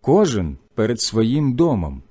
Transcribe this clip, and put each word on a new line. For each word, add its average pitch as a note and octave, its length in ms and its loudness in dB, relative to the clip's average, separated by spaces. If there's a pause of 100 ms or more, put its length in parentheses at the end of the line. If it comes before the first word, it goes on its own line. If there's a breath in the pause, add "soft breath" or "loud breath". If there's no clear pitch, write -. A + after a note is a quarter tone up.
кожен A#2+ 560 0 (180)
перед A2+ 260 -2
своїм B2 520 0
домом. G2 580 -2